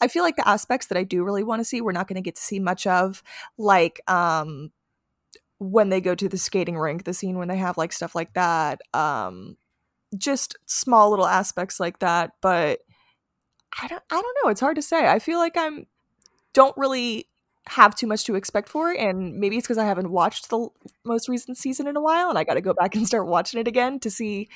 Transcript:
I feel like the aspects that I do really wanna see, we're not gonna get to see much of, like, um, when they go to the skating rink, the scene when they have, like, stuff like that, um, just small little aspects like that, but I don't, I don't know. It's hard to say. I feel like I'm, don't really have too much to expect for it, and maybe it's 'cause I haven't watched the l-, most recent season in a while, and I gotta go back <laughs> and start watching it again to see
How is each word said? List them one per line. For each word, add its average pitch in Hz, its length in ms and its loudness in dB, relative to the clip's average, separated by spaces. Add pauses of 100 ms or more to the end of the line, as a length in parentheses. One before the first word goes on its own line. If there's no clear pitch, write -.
I 247 60 4
feel 339 160 0
like 330 120 2
the - 120 2
aspects 220 400 0
that 180 100 -2
I 185 60 2
do 180 200 -2
really 196 200 -2
wanna 226 220 -2
see, 240 160 -4
we're 220 100 -2
not 190 160 -4
gonna 185 140 -6
get 185 140 -8
to - 60 -12
see 196 180 -4
much 185 280 -2
of, 185 340 2 (360)
like, 190 520 4
um, 160 640 -2 (880)
when 202 300 4
they 190 120 2
go 180 140 0
to 196 140 -2
the 190 80 -4
skating 175 400 -2
rink, 160 280 -4
the 180 80 -4
scene 185 240 -6
when 180 100 -6
they 190 100 -4
have, 180 200 -2
like, 170 160 -2
stuff - 220 -10
like 170 180 -6
that, 165 480 0 (120)
um, 104 640 -4 (600)
just - 380 -2 (100)
small 220 460 6
little 190 160 2
aspects 185 520 -2
like 175 200 -4
that, 170 320 0 (100)
but 170 380 2 (1040)
I 254 60 -8
don't, - 240 -12
I 330 100 0
don't 494 220 -4
know. 311 60 4
It's 208 120 0
hard 285 140 2
to 302 80 -2
say. 311 240 2
I 170 120 6
feel 339 200 -2
like 339 180 0
I'm, 311 300 -6 (640)
don't 269 240 6
really 247 500 -2 (380)
have 214 300 6
too - 100 -2
much 214 200 -2
to 214 100 -2
expect 202 320 -2
for 320 240 -2
it, 349 80 -4
and 190 400 -4
maybe 202 180 0
it's 247 80 -2
'cause 233 120 -2
I 220 80 0
haven't 185 260 -2
watched 180 380 0
the 233 100 -2
l-, 233 140 -6 (320)
most 233 240 -4
recent 247 280 -6
season 269 300 -4
in 285 80 -4
a 294 60 0
while, 330 280 2
and 233 80 0
I 160 60 2
gotta 143 180 0
go 190 120 0
back 190 220 2
<laughs> - 0 -
and 220 120 0
start 220 180 0
watching 175 340 0
it 226 100 -2
again 254 320 0
to 214 100 -4
see 208 440 -6